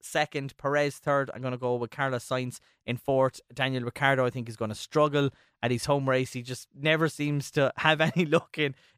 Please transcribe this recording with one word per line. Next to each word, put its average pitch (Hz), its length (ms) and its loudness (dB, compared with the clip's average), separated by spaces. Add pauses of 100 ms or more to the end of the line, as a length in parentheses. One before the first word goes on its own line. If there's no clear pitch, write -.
second, 147 560 -4
Perez 143 420 0
third. 139 360 0
I'm 120 80 -10
gonna 127 160 -4
go 123 160 0
with 120 160 -4
Carlos 131 340 -2
Sainz 127 360 -6 (260)
in 123 100 -2
fourth. 131 440 0 (120)
Daniel 131 300 -2
Ricciardo, 131 420 2
I 123 60 2
think, 120 180 -6
is 113 80 -12
gonna 107 180 -4
struggle 147 560 2 (320)
at 120 100 2
his 120 140 -2
home 143 220 2
race. 131 240 0
He 127 100 -8
just 123 320 -12
never 156 340 2
seems 147 440 -2
to 139 260 2
have 156 220 4
<laughs> 156 160 2
any 175 80 4
luck 156 340 0
in, 143 160 -2 (240)